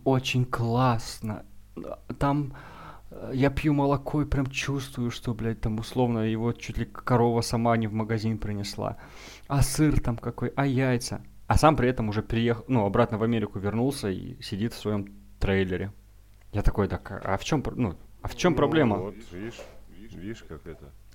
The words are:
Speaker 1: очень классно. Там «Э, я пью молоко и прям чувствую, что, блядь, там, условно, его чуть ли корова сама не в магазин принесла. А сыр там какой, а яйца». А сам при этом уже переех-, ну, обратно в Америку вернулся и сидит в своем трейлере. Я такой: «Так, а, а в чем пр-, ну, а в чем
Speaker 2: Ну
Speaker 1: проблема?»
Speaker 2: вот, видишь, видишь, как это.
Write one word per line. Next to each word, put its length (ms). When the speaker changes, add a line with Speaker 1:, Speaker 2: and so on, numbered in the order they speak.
Speaker 1:
очень 400
классно. 1000
Там 360
«Э, 200
я 160
пью 240
молоко 480
и 40
прям 200
чувствую, 640
что, 240
блядь, 260
там, 180
условно, 420
его 320
чуть 260
ли 60
корова 580
сама 340
не 100
в 60
магазин 460
принесла. 580
А 160
сыр 380
там 160
какой, 400
а 100
яйца». 560
А 120
сам 180
при 120
этом 200
уже 140
переех-, 460
ну, 180
обратно 320
в 40
Америку 360
вернулся 520
и 320
сидит 300
в 60
своем 280
трейлере. 540
Я 100
такой: 260
«Так, 220
а, 100
а 20
в 80
чем 180
пр-, 140
ну, 180
а 60
в 80
чем 160
Speaker 2:
Ну 40
Speaker 1:
проблема?» 400
Speaker 2:
вот, 180
видишь, 280
видишь, 340
как 180
это. 240